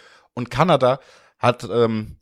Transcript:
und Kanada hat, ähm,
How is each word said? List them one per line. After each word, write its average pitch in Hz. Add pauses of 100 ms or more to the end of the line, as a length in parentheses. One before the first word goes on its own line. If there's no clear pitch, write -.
(340)
und 120
Kanada 135 (360)
hat, -
ähm, 110